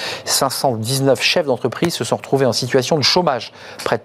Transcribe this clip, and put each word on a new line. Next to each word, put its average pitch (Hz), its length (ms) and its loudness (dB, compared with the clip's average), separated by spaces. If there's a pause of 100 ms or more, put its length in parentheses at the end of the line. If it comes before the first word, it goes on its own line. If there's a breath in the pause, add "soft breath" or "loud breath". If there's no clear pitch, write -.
(240 loud breath)
cinq - 240 0
cent 127 280 0
dix-neuf 131 440 2
chefs - 240 2
d'entreprise 135 480 0
se - 120 -4
sont 120 120 0
retrouvés 135 300 0
en 113 80 2
situation 131 420 0
de 139 60 0
chômage, 147 500 0 (320 loud breath)
près 117 140 0
de - 60 -6